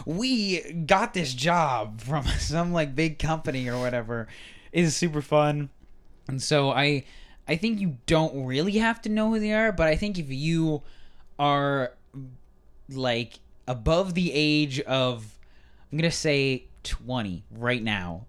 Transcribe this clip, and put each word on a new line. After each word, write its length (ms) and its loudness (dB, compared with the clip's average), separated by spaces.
We 540 0
got 400 2
this 200 -2
job 680 0
from 260 -2
<laughs> 120 2
some, 340 0
like, 200 0
big 240 0
company 520 -2
or 100 -2
whatever," 480 -4
is 200 4
super 280 0
fun. 480 2
And 140 -4
so 300 2
I, 340 2
I 80 0
think 240 -2
you 180 -2
don't 380 2
really 340 0
have 240 2
to 60 -4
know 200 2
who 100 2
they 140 0
are, 180 4
but 160 2
I 80 4
think 240 -2
if 100 -6
you 520 0
are, 540 2
like, 500 -2
above 440 2
the 200 2
age 480 2
of, 560 -2
I'm 60 -4
gonna 140 2
say 540 0
twenty 680 -4
right 320 -2
now 460 -4